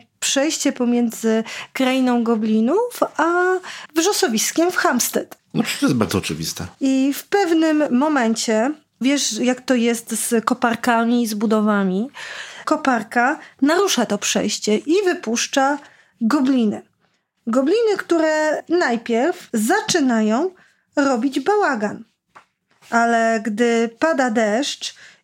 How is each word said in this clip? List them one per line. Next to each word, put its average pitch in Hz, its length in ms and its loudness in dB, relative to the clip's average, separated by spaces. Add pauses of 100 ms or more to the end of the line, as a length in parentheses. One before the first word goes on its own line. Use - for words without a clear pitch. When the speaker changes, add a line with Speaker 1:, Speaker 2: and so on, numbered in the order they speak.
(200)
Speaker 1:
przejście 285 520 0
pomiędzy 233 720 0 (300)
krainą 254 500 2
goblinów 226 760 0 (180)
a 349 260 2 (520)
wrzosowiskiem 330 760 0
w - 60 -12
Hampstead. - 600 -2 (160)
Speaker 2:
No - 100 0
przecież - 160 -6
to 285 60 0
jest 147 120 2
bardzo 101 200 0
oczywiste. 82 480 -6 (160)
Speaker 1:
I 269 320 0
w - 100 -10
pewnym 320 600 2 (140)
momencie, 240 760 0 (300)
wiesz, 269 320 0
jak 247 280 -2
to 262 140 0
jest 233 540 -2
z 226 160 0
koparkami, 233 840 0
z 220 60 -6
budowami, 208 760 0 (580)
koparka 262 760 0 (220)
narusza 302 440 2
to 208 120 -2
przejście 208 600 -2
i 285 160 -2 (120)
wypuszcza 277 720 0 (440)
gobliny. 254 600 2 (680)
Gobliny, 370 500 2
które 311 720 0
najpierw 254 840 0
zaczynają 254 960 0 (460)
robić 277 440 0
bałagan. 262 640 0 (840)
Ale 226 560 2
gdy 233 440 0 (100)
pada 269 320 0
deszcz 220 640 -2 (280)